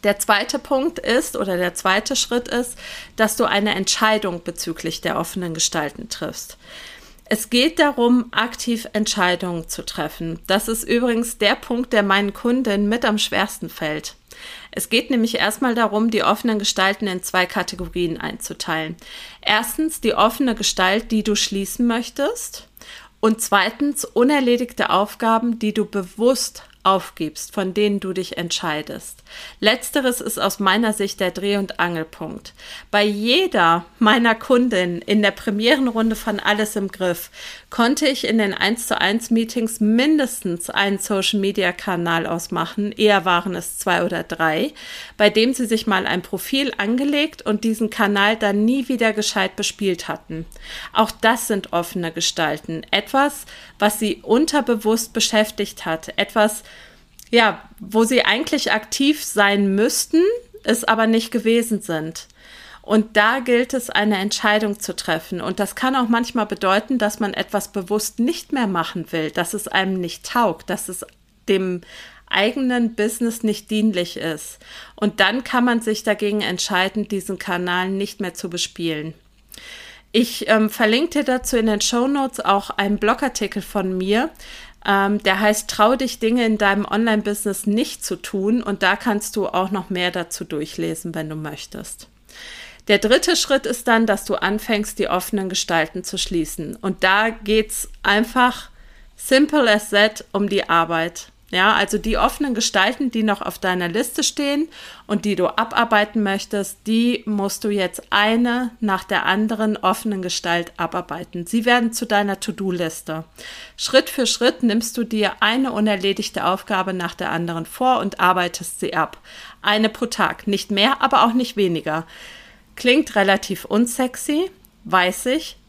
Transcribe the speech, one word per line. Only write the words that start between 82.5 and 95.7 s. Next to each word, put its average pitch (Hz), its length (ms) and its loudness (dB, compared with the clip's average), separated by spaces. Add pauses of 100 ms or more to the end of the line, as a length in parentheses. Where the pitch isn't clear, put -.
einen 202 300 0
Blogartikel 214 640 -2
von 185 340 -2
mir, 214 320 2 (560)
ähm, 202 380 2
der 190 160 2
heißt 214 300 2
„Trau 220 260 4
dich, 254 240 -4
Dinge 233 260 2
in 220 120 2
deinem 202 280 2
Online-Business 208 800 0
nicht 214 400 0
zu 180 120 -4
tun“, 214 440 0
und 202 220 -2
da 190 120 4
kannst 208 420 -2
du 196 100 0
auch 185 240 0
noch 185 180 -4
mehr 180 220 0
dazu 175 320 -6
durchlesen, 160 720 -6
wenn 156 140 -6
du 156 60 -8
möchtest. - 760 -12 (800)
Der 202 100 6
dritte 247 360 4
Schritt - 300 0
ist - 220 -4
dann, 226 180 4
dass 202 200 0
du - 100 0
anfängst, 208 640 -2
die 202 80 0
offenen 190 420 -2
Gestalten 175 540 -2